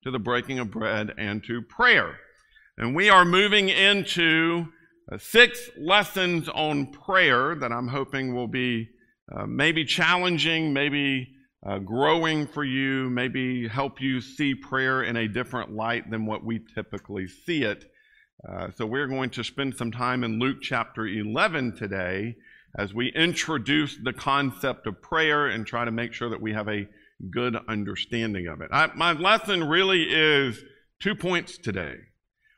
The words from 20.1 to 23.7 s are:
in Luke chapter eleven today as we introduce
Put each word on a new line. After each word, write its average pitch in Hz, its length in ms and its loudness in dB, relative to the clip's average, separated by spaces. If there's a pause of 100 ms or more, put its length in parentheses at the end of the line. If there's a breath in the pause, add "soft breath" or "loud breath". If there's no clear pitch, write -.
in 113 120 -2
Luke 131 240 0
chapter 113 460 -4
eleven 117 720 -2
today 98 580 -4 (420 soft breath)
as 98 160 -4
we 123 220 -2
introduce 151 880 0